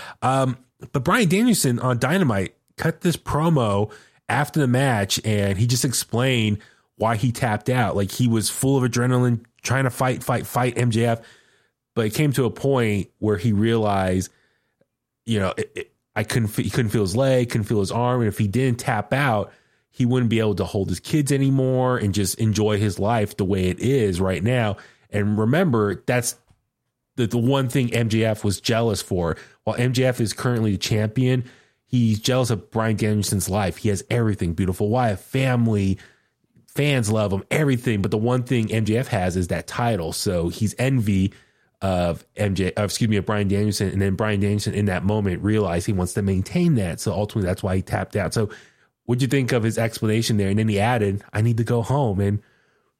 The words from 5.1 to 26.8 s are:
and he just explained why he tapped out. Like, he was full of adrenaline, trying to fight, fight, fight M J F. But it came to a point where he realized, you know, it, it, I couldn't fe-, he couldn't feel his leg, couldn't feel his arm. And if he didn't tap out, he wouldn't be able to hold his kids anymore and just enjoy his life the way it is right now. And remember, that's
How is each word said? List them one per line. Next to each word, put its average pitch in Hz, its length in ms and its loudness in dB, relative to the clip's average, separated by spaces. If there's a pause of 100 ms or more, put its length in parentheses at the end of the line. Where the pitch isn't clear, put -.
and 101 320 2
he 117 100 2
just 123 180 0
explained 117 720 0 (380)
why 110 180 2
he 117 160 0
tapped 110 380 -2
out. 117 260 0
Like, 98 160 -2
he 127 160 0
was 113 220 0
full 135 280 0
of 127 120 2
adrenaline, 123 540 0 (200)
trying 135 220 0
to 120 60 0
fight, 131 320 -2
fight, 123 220 -2
fight 123 320 -2
M 120 140 0
J 113 140 2
F. 117 160 0 (760)
But 113 100 0
it 107 80 -2
came 151 200 2
to 127 120 0
a 104 60 0
point 117 580 0 (100)
where 104 180 0
he 113 160 0
realized, 101 800 0 (920)
you 113 140 0
know, 95 180 -2
it, - 180 -8
it, - 160 -12 (240)
I 107 80 -2
couldn't 117 260 0
fe-, - 140 -4
he 107 60 -2
couldn't 113 220 -2
feel 113 100 0
his 95 140 0
leg, 131 340 2
couldn't 107 180 -2
feel 110 140 0
his 95 100 -2
arm. 123 300 0
And 110 60 2
if 98 100 -2
he 107 100 0
didn't 123 320 0
tap 113 340 -2
out, 127 380 0 (400)
he 123 140 0
wouldn't 123 240 2
be 113 100 2
able 107 160 2
to 95 100 -2
hold 95 240 -4
his 90 100 -4
kids 147 320 0
anymore 131 640 2
and 101 160 0
just 98 260 0
enjoy 107 380 2
his 104 220 0
life 104 380 0
the 101 80 0
way 92 200 0
it 90 140 -2
is 104 420 0
right 92 220 0
now. 113 340 0 (320)
And 104 280 0
remember, 113 680 0
that's 123 300 -2 (800)